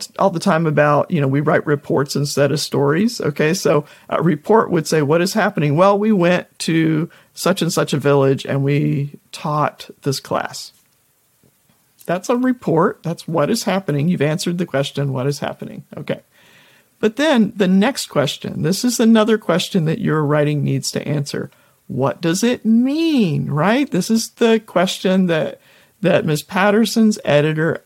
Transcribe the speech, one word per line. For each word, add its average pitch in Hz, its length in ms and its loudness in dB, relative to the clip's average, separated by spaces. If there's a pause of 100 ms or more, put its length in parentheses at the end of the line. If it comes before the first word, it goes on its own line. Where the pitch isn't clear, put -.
(200)
all 196 100 2
the 170 100 -2
time 165 280 0
about, 147 420 2
you 170 100 0
know, 139 80 2
we 139 140 2
write 151 240 0
reports 147 500 -2
instead 143 360 0
of 151 80 -2
stories. 156 600 0
Okay, 156 360 -2
so 156 300 0 (220)
a - 140 -2
report 165 480 2
would 160 180 -2
say, 160 140 0
"What 151 200 2
is 185 120 -2
happening?" 180 420 0
Well, 196 220 4
we 214 140 0
went 175 360 2 (120)
to 160 500 0 (240)
such 185 300 -2
and 170 100 -2
such 156 180 -2
a 156 60 0
village 135 480 2
and 139 180 -2
we 143 560 -2 (120)
taught - 580 -4 (140)
this 139 160 -2
class. - 520 -8 (1400)
That's 185 220 -4
a 240 80 0
report. 247 640 0
That's 170 260 -8
what 143 220 0
is 226 140 -2
happening. 170 440 -2
You've 180 140 0
answered 156 380 -2
the 190 80 -2
question, 139 440 -4
"What 131 140 -4
is 143 140 -2
happening?" - 460 -10 (120)
Okay. - 240 -8 (800)
But 220 160 -2
then 277 400 2
the 190 120 0
next 196 400 2
question, - 540 -4
this 175 240 -2
is 240 140 0
another 220 400 4
question 175 460 -2
that 160 140 -2
your 151 240 0
writing 147 400 0
needs 135 280 -2
to - 160 -6
answer. 143 420 -6 (380)
What 127 340 -4
does 175 220 0
it 240 200 0
mean, 240 840 0
right? 190 420 0
This 180 220 -2
is 226 180 0
the 226 300 2
question 185 680 0
that, 160 340 -2 (420)
that 175 240 2
Miss 151 180 0
Patterson's 208 840 2
editor 156 600 2